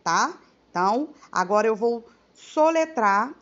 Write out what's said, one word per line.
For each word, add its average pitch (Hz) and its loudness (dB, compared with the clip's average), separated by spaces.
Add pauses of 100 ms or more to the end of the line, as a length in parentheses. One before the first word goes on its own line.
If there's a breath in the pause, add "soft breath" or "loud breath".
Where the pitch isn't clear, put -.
tá? 214 0 (320 soft breath)
Então, 220 -2 (200 loud breath)
agora 214 0
eu 220 0
vou 233 -4 (280 soft breath)
soletrar 302 0